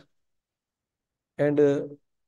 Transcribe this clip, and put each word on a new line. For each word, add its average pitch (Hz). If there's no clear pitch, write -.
and, 147
uh, 143